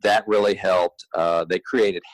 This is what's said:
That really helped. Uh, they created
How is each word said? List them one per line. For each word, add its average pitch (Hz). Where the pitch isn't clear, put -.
That 104
really 104
helped. 90
Uh, 85
they 90
created 101